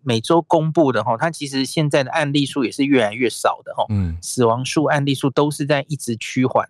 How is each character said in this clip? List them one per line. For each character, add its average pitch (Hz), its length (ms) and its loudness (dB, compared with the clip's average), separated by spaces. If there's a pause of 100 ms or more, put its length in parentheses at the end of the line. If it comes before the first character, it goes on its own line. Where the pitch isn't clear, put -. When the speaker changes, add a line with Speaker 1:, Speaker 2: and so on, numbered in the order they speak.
Speaker 1:
每 120 180 0
周 165 220 4
公 160 300 2
布 147 200 4
的 113 100 0
哦， 117 180 0
它 160 100 0
其 156 160 -8
实 135 180 -2
现 151 240 0
在 143 160 2
的 127 60 -6
案 147 240 -2
例 143 140 2
数 135 180 -2
也 101 60 -2
是 139 120 0
越 135 200 4
来 104 100 0
越 120 160 0
少 - 340 -2
的 - 140 -14
哦。 123 120 0
Speaker 2:
嗯。 92 340 -2
Speaker 1:
死 - 200 -2
亡 120 220 0
数、 151 200 0
案 143 200 0
例 139 80 0
数 135 160 -2
都 147 220 0
是 143 160 -6
在 143 200 0
一 151 80 -6
直 120 220 -6
趋 - 300 -2
缓 - 220 0